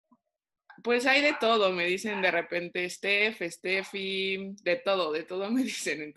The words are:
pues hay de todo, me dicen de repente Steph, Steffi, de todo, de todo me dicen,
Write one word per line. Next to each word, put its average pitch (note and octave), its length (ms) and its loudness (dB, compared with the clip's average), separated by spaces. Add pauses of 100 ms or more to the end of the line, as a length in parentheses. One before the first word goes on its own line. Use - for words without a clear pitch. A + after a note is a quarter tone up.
(840)
pues A#3+ 240 2
hay C#4 160 6
de D4 160 4
todo, A3 320 4
me F3 160 0
dicen G3 340 -2
de F3+ 120 4
repente F3 580 -2
Steph, G3+ 520 0
Steffi, F#3+ 1200 -4
de F3 200 2
todo, F#3 280 0
de D#3+ 100 -2
todo F#3+ 300 -6
me C4 100 2
dicen, D#3 400 -4 (140)